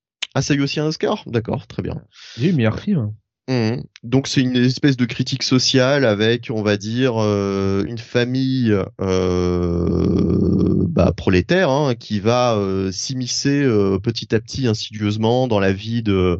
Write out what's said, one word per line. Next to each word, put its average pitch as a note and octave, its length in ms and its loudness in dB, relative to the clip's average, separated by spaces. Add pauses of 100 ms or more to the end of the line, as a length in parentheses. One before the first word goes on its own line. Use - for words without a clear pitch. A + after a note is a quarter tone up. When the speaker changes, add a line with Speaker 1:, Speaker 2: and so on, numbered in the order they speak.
(340)
Speaker 1:
Ah, C#3 80 0
ça D3+ 100 0
a C#3+ 40 4
eu C#3+ 40 0
aussi C#3 200 -2
un D3+ 60 0
Oscar ? G#3 400 -2
D'accord, - 400 -4
très - 160 -6
bien. - 200 -4 (340)
Speaker 2:
J'ai B2+ 140 0
eu - 20 2
meilleur A2+ 260 2
film. A#2 360 -2 (340)
Speaker 1:
Mhm. A#2+ 340 0 (200)
Donc B2+ 260 0
c'est - 140 0
une B2+ 120 0
espèce B2+ 440 2
de B2 80 2
critique B2+ 360 -6
sociale C3 600 2
avec, A2+ 460 2
on A2 120 -4
va G#2 140 2
dire, A#2 400 -2
euh, G2 680 0
une A#2 140 -8
famille, B2 800 0 (240)
euh, F2+ 1900 0
bah, F2 240 2
prolétaire, C3+ 580 0
hein, C3+ 240 0
qui A2 260 -6
va, A#2+ 360 2
euh, F#2+ 360 0
s'immiscer, C3+ 680 -2
euh, G2+ 360 2
petit A2+ 360 -4
à A2 60 2
petit, C3 260 -4
insidieusement, A2 840 0
dans G#2+ 100 0
la G2 140 2
vie A2+ 320 -4
de, F#2 360 2